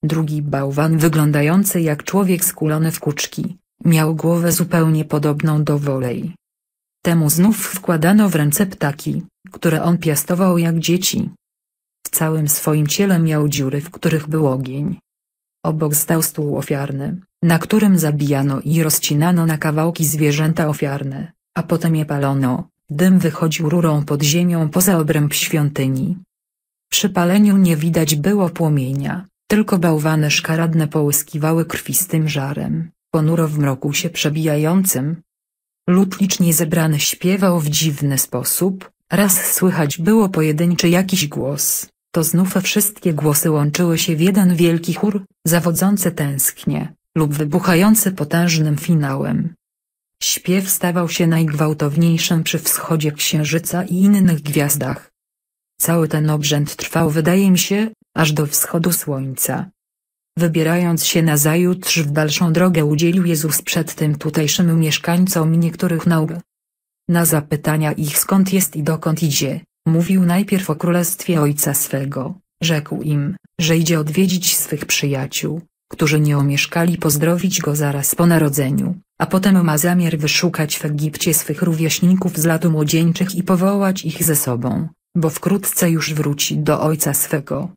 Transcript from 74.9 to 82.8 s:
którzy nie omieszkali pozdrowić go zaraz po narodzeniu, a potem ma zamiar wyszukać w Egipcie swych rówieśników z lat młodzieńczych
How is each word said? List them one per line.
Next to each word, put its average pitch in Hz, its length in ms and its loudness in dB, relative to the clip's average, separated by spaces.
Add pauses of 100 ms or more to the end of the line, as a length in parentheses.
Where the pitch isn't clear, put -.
którzy 151 320 0
nie 147 180 2
omieszkali 147 600 0
pozdrowić 170 640 0
go 147 140 -2
zaraz 143 400 -2
po 170 100 2
narodzeniu, 143 680 2 (240)
a 165 60 0
potem 190 380 2
ma 156 140 2
zamiar 175 400 2
wyszukać 151 600 -2
w - 80 -8
Egipcie 151 480 -2
swych - 280 -4
rówieśników 175 760 0
z 156 80 0
lat 165 200 0
młodzieńczych 165 720 0